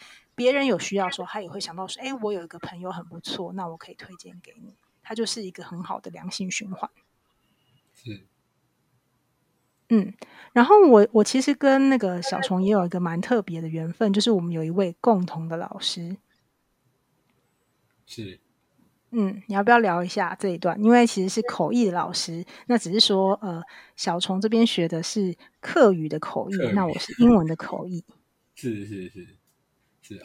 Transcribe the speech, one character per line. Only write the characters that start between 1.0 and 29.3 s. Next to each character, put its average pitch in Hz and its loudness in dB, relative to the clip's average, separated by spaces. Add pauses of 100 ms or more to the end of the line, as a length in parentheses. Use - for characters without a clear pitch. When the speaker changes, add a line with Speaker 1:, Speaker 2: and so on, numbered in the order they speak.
Speaker 1:
的 180 -4
时 190 -8
候， 180 -12
他 214 -10
也 180 -14
会 185 -12
想 170 -12
到 185 -10
说， - -14
诶， 262 -8 (120)
我 208 -4
有 180 -8
一 170 -16
个 170 -20
朋 175 -16
友 180 -10
很 175 -14
不 170 -18
错， 180 -10
那 185 -10
我 165 -14
可 - -20
以 - -20
推 - -20
荐 180 -20
给 - -20
你。 - -20 (300)
他 - -14
就 226 -4
是 220 -6
一 185 -12
个 175 -18
很 175 -12
好 - -10
的 185 -16
良 170 -14
性 185 -8
循 196 -8
环。 - -8 (1040)
Speaker 2:
是。 101 -16 (1700)
Speaker 1:
嗯， 196 2 (400)
然 240 4
后 415 8
我， 220 10
我 214 6
其 262 0
实 285 0
跟 269 4
那 269 4
个 180 -2
小 180 -4
虫 185 0
也 196 2
有 196 4
一 175 -4
个 180 -4
蛮 170 -2
特 220 0
别 165 -10
的 165 -8
缘 160 -6
分， 202 0
就 208 2
是 214 2
我 208 2
们 170 -4
有 160 -4
一 160 -4
位 180 -2
共 196 2
同 160 -8
的 165 -6
老 175 -10
师。 175 -8 (1900)
Speaker 2:
是。 98 -16 (680)
Speaker 1:
嗯， 196 -4
你 196 -6
要 202 2
不 233 4
要 240 8
聊 180 0
一 180 -4
下 185 -4
这 202 -2
一 175 -4
段？ 175 -2
因 220 6
为 240 8
其 202 -4
实 185 -2
是 208 -2
口 214 -4
译 240 2
的 180 0
老 175 -4
师， 170 -8 (220)
那 240 2
只 170 -6
是 214 2
说， 190 2
呃， 170 -6 (320)
小 175 -4
虫 190 -2
这 214 0
边 226 4
学 170 0
的 165 -4
是 185 -4 (240)
客 254 6
语 160 -2
的 151 -6
口 - -6
译， - -4
Speaker 2:
客 156 -2
语。 - 0
Speaker 1:
那 196 2
我 156 -2
是 - -12
英 240 8
文 175 6
的 165 -2
口 - -10
译。 175 -10 (240)
Speaker 2:
<laughs> - -20
是， 110 -8
是， 95 -12
是。 87 -18 (760)